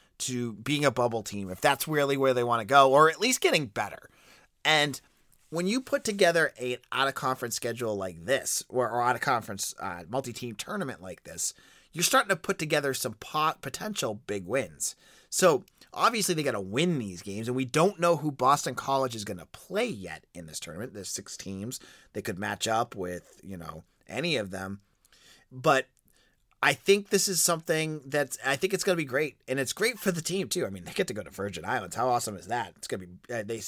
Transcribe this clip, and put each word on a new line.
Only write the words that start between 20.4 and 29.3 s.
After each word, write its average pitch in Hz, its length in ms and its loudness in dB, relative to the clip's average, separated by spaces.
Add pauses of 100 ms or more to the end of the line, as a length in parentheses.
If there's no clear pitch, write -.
this 76 160 -12
tournament. 90 320 -10
There's 98 160 -12
six - 260 -10
teams. 98 460 -8 (320)
They 104 80 -6
could 95 180 -6
match 104 260 -4
up 113 300 0
with, 90 480 -10
you 95 140 -12
know, 80 260 -14 (240)
any 143 300 -2
of 101 140 -4
them. 95 280 -8 (720)
But 131 380 2 (760)
I 139 100 6
think 202 360 4
this 190 180 4
is 175 140 0
something 160 640 0
that's, 143 400 0
I 135 100 2
think 190 200 0
it's 185 80 -2
gonna 190 120 2
be 165 80 -2
great, 139 340 -2 (100)